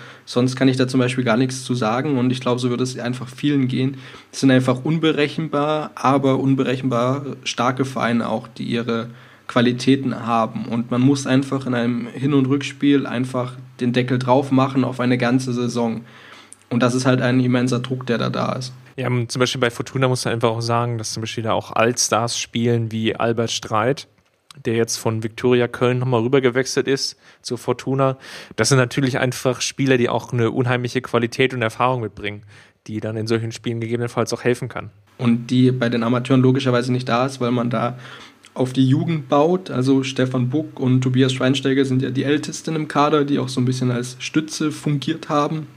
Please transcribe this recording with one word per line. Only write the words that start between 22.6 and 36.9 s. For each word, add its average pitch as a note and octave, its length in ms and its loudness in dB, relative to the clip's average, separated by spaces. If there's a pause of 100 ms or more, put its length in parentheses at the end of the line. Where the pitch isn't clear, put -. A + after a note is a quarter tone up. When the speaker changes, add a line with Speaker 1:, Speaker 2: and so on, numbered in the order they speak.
Speaker 2:
wie A2 240 -2
Albert A2+ 360 0
Streit, A#2 580 -2 (560)
der A#2 100 0
jetzt A2+ 220 0
von A2 260 -2
Viktoria A#2+ 460 2
Köln B2 300 0
nochmal B2 240 0
rübergewechselt B2+ 680 2
ist - 300 -2 (240)
zur B2 160 -6
Fortuna. C3 580 0 (400)
Das A2 140 2
sind C3+ 80 6
natürlich B2+ 400 0
einfach B2+ 420 -2
Spieler, C3 380 2
die A#2 100 2
auch - 240 -4
eine A#2 180 2
unheimliche B2 520 -2
Qualität A#2+ 500 0
und B2+ 80 -4
Erfahrung B2 400 0
mitbringen, G#2 420 -8 (440)
die A2 140 -8
dann A2 180 -6
in A2 80 -4
solchen A2+ 260 -2
Spielen A#2 280 -6
gegebenenfalls A#2 520 -2
auch A#2 100 -8
helfen B2 280 0
kann. - 180 -10 (300)
Speaker 1:
Und A#2 300 0
die B2+ 240 6
bei A#2+ 180 0
den A#2 120 -2
Amateuren B2 380 2
logischerweise B2+ 500 4